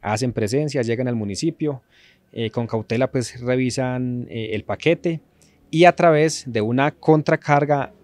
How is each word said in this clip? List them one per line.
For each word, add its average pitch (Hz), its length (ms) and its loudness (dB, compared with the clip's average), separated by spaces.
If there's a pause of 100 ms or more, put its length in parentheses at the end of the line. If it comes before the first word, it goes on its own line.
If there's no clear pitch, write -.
hacen 107 320 -2
presencia, 135 480 -2
llegan 117 280 -2
al 120 60 -2
municipio, 131 680 -4 (500)
eh, 113 160 -4
con 117 180 -4
cautela, 113 440 -2
pues, 127 320 -6
revisan, 127 880 -2
eh, 113 220 -8
el 104 120 -6
paquete 160 560 -2 (500)
y 160 140 4
a 170 100 8
través 160 520 2
de 113 160 -2
una 127 280 0
contracarga 147 1000 2 (120)